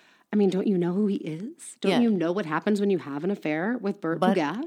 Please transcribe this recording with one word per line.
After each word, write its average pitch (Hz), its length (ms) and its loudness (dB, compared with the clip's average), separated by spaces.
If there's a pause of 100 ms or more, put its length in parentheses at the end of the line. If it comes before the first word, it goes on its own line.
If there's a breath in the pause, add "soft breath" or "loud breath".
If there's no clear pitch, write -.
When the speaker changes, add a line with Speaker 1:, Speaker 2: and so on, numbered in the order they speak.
(300 soft breath)
Speaker 1:
I 214 60 -2
mean, 202 140 4
don't 180 160 0
you 196 100 2
know 175 160 0
who 208 140 0
he 196 100 0
is? 180 640 -12
Don't 196 120 0
Speaker 2:
Yeah. 180 80 4
Speaker 1:
you 233 100 4
know 175 220 0
what 190 120 -2
happens 165 360 0
when 202 100 2
you 190 80 2
have 143 260 -8
an 185 60 0
affair 196 500 -2
with 196 220 -4
Bert 160 180 -2
Speaker 2:
But 190 160 4
Speaker 1:
Pugash? 170 300 -2